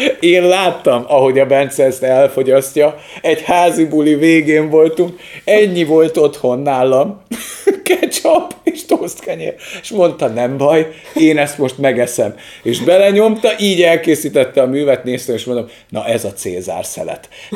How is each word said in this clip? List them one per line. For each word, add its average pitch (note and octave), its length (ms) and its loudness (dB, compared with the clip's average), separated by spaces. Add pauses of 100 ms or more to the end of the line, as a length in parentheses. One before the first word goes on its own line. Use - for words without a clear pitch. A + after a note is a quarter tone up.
(200)
Én F3 280 4
láttam, F3+ 600 0
ahogy C3+ 320 2
a C3+ 60 4
Bence C#3 380 0
ezt C3 200 0
elfogyasztja. C3+ 920 2 (260)
Egy D#3 200 0
házi F3 440 2
buli D3+ 300 0
végén D#3 540 2
voltunk. D#3+ 500 2 (240)
Ennyi G3 400 2
volt D#3+ 340 2
otthon C#3 420 0
nálam. C3+ 600 0 (280)
<laughs> - 340 -4
Ketchup F4+ 800 -2
és - 220 -6
toast - 340 -4
kenyér. E3 360 -8 (260)
És - 100 -16
mondta, E3+ 360 0
„Nem B2 300 -4
baj, D#3 300 2 (280)
én D#3 220 4
ezt C#3+ 200 -2
most C3 200 -4
megeszem.” A#2+ 580 -2 (280)
És A#2 180 -4
belenyomta, G3+ 680 2 (100)
így G3 220 0
elkészítette D3+ 800 0
a B2+ 60 4
művet, C3+ 360 0
néztem, B2 320 -6
és A2 100 -8
mondom, A#2+ 200 -6 (240)
„Na A2 160 -8
ez A2+ 200 -2
a F#2+ 80 -6
Cézár F2+ 520 -8
szelet.” E2 440 -12 (260)